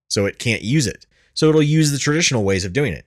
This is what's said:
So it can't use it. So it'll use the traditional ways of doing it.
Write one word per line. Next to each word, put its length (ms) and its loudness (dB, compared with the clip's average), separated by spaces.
So 160 -2
it 140 -6
can't 240 -2
use 240 0
it. 180 -8
So 160 2
it'll 120 4
use 300 2
the 60 -4
traditional 440 0
ways 220 0
of 80 -8
doing 220 -2
it. 120 -14